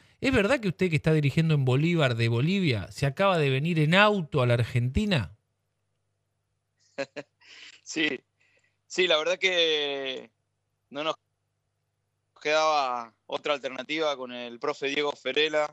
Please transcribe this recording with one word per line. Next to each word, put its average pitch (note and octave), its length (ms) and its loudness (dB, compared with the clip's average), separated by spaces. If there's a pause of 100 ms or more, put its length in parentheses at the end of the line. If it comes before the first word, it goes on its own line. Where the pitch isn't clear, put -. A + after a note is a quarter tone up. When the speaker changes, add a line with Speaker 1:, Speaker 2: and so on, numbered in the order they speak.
(220)
Speaker 1:
¿Es C4 100 0
verdad A#3+ 300 2
que G3+ 80 -2
usted F#3 200 0
que D#3+ 60 -2
está D#3+ 160 0
dirigiendo D#3 420 2
en C#3 120 2
Bolívar C#3 500 2
de A#2 140 2
Bolivia, C3 640 0
se - 120 -4
acaba F#3 320 2
de C#3+ 120 2
venir D#3 300 0
en D3+ 140 2
auto G3 480 4
a B2 40 2
la A#2+ 80 4
Argentina? B2 840 0 (1600)
Speaker 2:
<laughs> C#3 300 -10 (560)
Sí, - 380 -4 (680)
sí, F#3+ 200 0
la E3 100 4
verdad E3+ 200 0
que C#3+ 920 -2 (640)
no C#3 120 -8
nos D#3 120 -4 (1300)
quedaba C#3+ 720 0 (140)
otra D3 260 -4
alternativa C3+ 640 -6
con B2+ 140 -12
el A#2+ 280 -12
profe C#3+ 280 -4
Diego D3 260 -2
Ferela, D3+ 600 -2